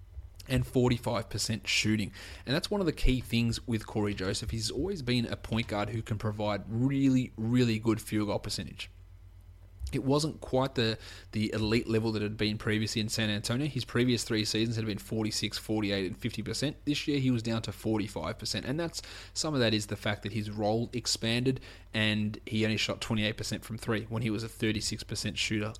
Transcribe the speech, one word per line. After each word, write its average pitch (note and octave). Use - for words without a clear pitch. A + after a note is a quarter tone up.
and B2+
forty-five B2
percent -
shooting. G#2+
And B2+
that's -
one G3+
of F3
the C#3+
key C3
things A#2
with A2
Corey G#2
Joseph. G2+
He's A2
always D#3+
been B2
a -
point -
guard G#2
who A2+
can A2
provide G#2
really, C3
really A#2
good A2
field G#2+
goal G2+
percentage. -
It C3+
wasn't D3
quite C3
the, A2
the G#2+
elite A2
level A2
that G#2+
had G#2+
been G#2+
previously A2
in G#2+
San A2
Antonio. A2+
His B2+
previous A#2+
three G#2+
seasons A2+
had A2
been G2+
forty-six, G#2+
forty-eight, G2+
and F2+
fifty A2
percent. -
This D3
year C#3+
he C3
was A#2
down A2+
to G#2+
forty-five G2
percent, -
and C#3+
that's, E3
some D#3
of B2+
that A2
is G#2
the G#2+
fact G#2
that G2+
his G#2
role G#2+
expanded B2
and G#2+
he A2
only A2
shot -
twenty-eight G#2+
percent -
from A2
three A2
when A2+
he A2+
was G#2+
a A2+
thirty-six G#2+
percent G#2
shooter A2